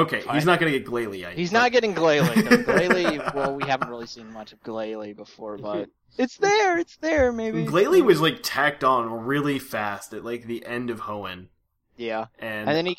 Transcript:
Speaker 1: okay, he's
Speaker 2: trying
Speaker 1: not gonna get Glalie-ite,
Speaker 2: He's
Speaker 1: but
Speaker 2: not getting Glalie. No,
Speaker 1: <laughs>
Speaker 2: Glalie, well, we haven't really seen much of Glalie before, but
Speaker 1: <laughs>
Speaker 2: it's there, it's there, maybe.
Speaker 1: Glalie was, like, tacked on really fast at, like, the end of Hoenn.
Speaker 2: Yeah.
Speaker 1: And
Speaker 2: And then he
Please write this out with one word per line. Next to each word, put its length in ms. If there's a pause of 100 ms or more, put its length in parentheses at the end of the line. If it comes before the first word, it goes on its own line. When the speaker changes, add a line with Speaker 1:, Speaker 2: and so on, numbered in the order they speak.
Speaker 1:
okay, 160
he's 80
Speaker 2:
trying 200
Speaker 1:
not 140
gonna 120
get 140
Glalie-ite, 520
Speaker 2:
He's 140
Speaker 1:
but 80
Speaker 2:
not 120
getting 240
Glalie. 480
No, 140
Speaker 1:
<laughs> 160
Speaker 2:
Glalie, 640
well, 200
we 100
haven't 240
really 180
seen 260
much 200
of 100
Glalie 520
before, 440
but 300 (120)
Speaker 1:
<laughs> 180
Speaker 2:
it's 180
there, 420
it's 180
there, 340
maybe. 340
Speaker 1:
Glalie 380
was, 180
like, 220
tacked 400
on 280 (140)
really 340
fast 540
at, 120
like, 200
the 200
end 260
of 100
Hoenn. 460 (500)
Speaker 2:
Yeah. 280 (140)
Speaker 1:
And 300
Speaker 2:
And 80
then 100
he 120